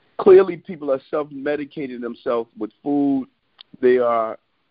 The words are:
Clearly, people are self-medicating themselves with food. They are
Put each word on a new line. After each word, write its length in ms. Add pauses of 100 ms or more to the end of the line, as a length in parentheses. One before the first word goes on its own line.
(180)
Clearly, 380
people 340
are 100 (100)
self-medicating 920
themselves 580
with 120 (120)
food. 440 (540)
They 180
are 400 (320)